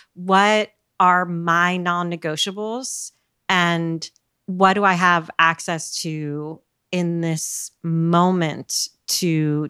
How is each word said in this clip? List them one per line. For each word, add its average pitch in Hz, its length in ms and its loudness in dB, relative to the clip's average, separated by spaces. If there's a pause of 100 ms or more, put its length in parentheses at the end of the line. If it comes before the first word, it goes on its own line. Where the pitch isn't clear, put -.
(140)
what 202 560 2 (280)
are 180 280 4
my 170 500 0
non-negotiables?" 175 1400 -6 (380)
and 170 580 0 (380)
what 190 280 4
do 202 100 2
I 190 100 4
have 175 440 2
access 165 640 0
to 151 580 -6 (300)
in 175 300 -2
this - 520 -4 (100)
moment 165 1040 0 (200)
to 156 600 0